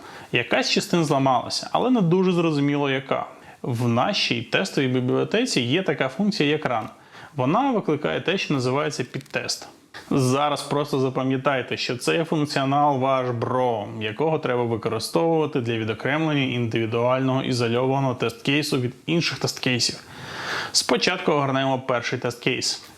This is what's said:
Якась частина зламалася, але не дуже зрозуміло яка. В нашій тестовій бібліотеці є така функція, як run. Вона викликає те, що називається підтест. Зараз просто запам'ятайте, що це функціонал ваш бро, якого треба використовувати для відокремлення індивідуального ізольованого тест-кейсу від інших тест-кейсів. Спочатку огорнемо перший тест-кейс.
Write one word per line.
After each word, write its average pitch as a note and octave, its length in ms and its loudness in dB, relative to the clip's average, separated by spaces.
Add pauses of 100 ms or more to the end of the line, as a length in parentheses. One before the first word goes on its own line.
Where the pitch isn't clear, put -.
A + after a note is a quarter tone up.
(320)
Якась B3 380 2
частина F3 340 2
зламалася, C3+ 680 2
але F#3+ 180 2
не B3 120 4
дуже F3+ 300 4
зрозуміло C#3+ 580 2
яка. C3 360 -2 (360)
В B2 260 0
нашій A#2+ 540 2
тестовій D#3 460 0
бібліотеці C3 760 0
є C3+ 220 0
така C#3 260 0
функція, G3 400 0
як D3+ 160 0
run. A#2 200 -2 (500)
Вона F3+ 360 2
викликає D#3+ 500 -2
те, F#3 160 0
що - 160 -2
називається C#3 500 -2
підтест. - 640 -8 (440)
Зараз C#3 500 2
просто C#3+ 380 -2
запам'ятайте, C3 800 0
що B2 200 -4
це D#3+ 280 0
функціонал C#3+ 760 2
ваш C3 300 0
бро, A#2+ 580 0 (120)
якого C#3+ 400 -2
треба B2 240 0
використовувати C#3+ 1000 0
для A#2 160 -2
відокремлення C3+ 680 0
індивідуального B2 1000 0
ізольованого B2+ 680 0
тест-кейсу C#3 680 0
від A#2+ 120 -2 (120)
інших D#3+ 340 0
тест-кейсів. - 600 -2 (720)
Спочатку F#3 600 2
огорнемо C3+ 480 2
перший A#2+ 400 -2
тест-кейс. - 640 -4 (140)